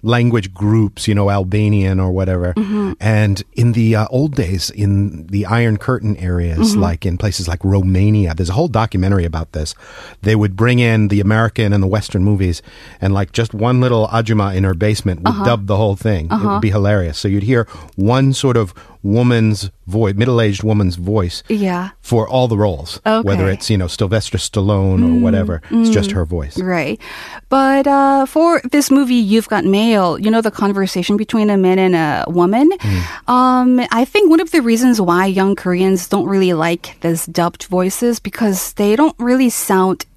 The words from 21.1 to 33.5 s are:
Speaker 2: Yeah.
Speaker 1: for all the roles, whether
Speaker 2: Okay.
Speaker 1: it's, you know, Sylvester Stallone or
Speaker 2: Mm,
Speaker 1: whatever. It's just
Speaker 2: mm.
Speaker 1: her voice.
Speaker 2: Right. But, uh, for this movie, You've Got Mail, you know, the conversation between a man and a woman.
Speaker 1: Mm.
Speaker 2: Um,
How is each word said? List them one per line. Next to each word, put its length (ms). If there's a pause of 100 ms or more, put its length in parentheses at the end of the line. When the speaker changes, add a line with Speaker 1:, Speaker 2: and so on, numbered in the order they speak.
Speaker 2:
Yeah. 400 (100)
Speaker 1:
for 240
all 240
the 80
roles, 480
whether 400
Speaker 2:
Okay. 160
Speaker 1:
it's, 100
you 80
know, 140
Sylvester 480
Stallone 640
or 160
Speaker 2:
Mm, 20
Speaker 1:
whatever. 380 (120)
It's 200
just 200
Speaker 2:
mm. 40
Speaker 1:
her 80
voice. 340
Speaker 2:
Right. 380 (540)
But, 360
uh, 400
for 360 (100)
this 180
movie, 300
You've 320
Got 160
Mail, 560
you 80
know, 80
the 160
conversation 640
between 320
a 80
man 240
and 160
a 320
woman. 480
Speaker 1:
Mm. 240 (240)
Speaker 2:
Um, 540 (100)